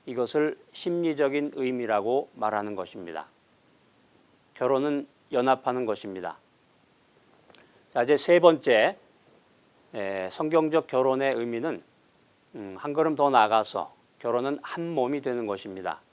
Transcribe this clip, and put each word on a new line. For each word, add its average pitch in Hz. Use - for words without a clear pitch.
이것을 131
심리적인 147
의미라고 123
말하는 104
것입니다. 85
결혼은 135
연합하는 127
것입니다. 95
자, 120
이제 139
세 175
번째, 156
에, 98
성경적 156
결혼의 131
의미는, 117
음, 98
한 147
걸음 156
더 143
나아가서 110
결혼은 123
한 170
몸이 143
되는 123
것입니다. 95